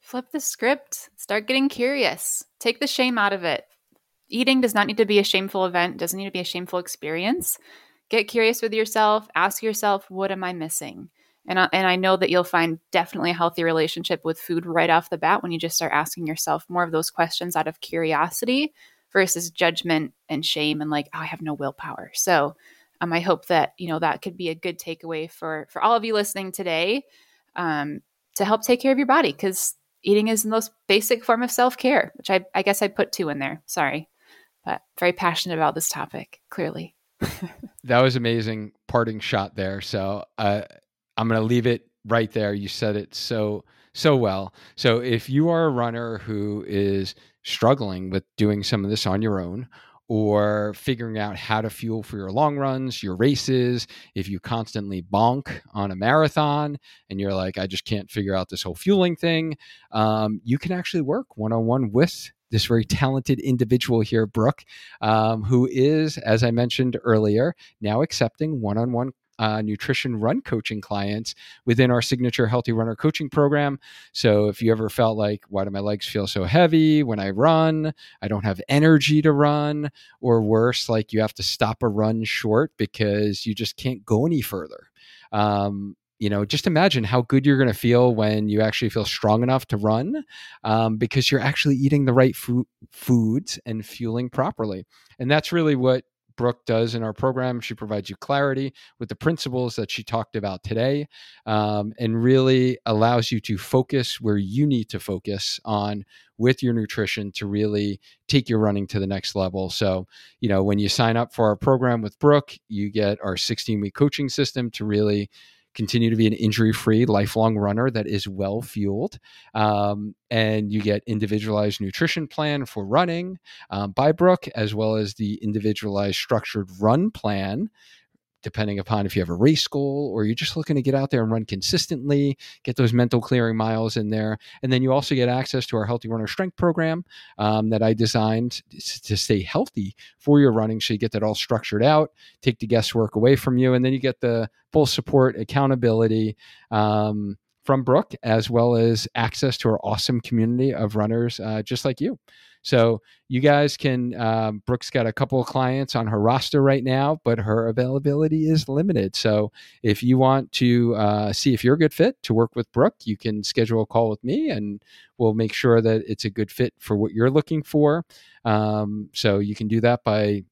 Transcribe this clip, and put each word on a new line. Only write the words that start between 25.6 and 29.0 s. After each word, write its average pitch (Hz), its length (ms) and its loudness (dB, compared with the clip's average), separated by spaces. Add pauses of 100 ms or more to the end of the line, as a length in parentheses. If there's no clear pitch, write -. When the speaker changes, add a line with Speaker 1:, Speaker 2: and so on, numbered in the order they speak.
Speaker 1:
for - 120 -6
all 226 120 4
of 220 100 0
you 226 100 -2
listening 202 380 -4
today, 185 520 -2 (520)
um, 151 440 -4 (360)
to 196 80 0
help 214 180 2
take 247 180 0
care 269 120 2
of 254 60 2
your 277 80 0